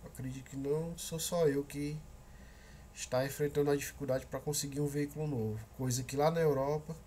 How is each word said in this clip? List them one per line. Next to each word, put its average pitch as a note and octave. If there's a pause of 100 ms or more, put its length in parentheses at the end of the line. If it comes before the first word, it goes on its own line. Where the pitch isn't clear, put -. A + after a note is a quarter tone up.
Eu -
acredito C3
que C#3
não D#3
sou -
só E3+
eu C#3
que D3 (960)
está B2+
enfrentando C#3+
a C#3+
dificuldade C3+
pra -
conseguir D3
um D3
veículo D3
novo, A2 (120)
coisa B2+
que C#3
lá D3+
na E3
Europa D3+ (140)